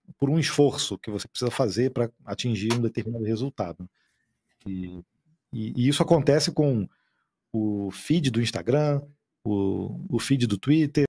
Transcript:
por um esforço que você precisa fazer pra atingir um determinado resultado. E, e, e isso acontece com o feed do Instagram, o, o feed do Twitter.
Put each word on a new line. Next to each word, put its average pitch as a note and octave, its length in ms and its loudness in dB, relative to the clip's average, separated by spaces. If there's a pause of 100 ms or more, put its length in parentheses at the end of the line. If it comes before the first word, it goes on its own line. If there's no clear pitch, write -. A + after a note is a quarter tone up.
(180)
por C3+ 120 0
um D#3 80 2
esforço C#3+ 600 2
que - 120 -14
você G#2 180 -6
precisa - 220 -4
fazer A#2+ 420 0
pra A#2 200 -2 (140)
atingir G#2+ 480 -2
um A#2+ 80 0
determinado A2+ 420 -4
resultado. G#2+ 640 -6 (760)
E, F2+ 380 -10 (500)
e, A2 200 -6 (100)
e B2+ 40 4
isso C#3+ 140 2
acontece D3 500 4
com C3+ 360 2 (640)
o G#2 400 0
feed D3 400 0
do A2+ 100 0
Instagram, C#3+ 600 0 (420)
o, G2 560 -2 (100)
o A#2 100 0
feed B2 280 2
do G#2 100 0
Twitter. D3 520 2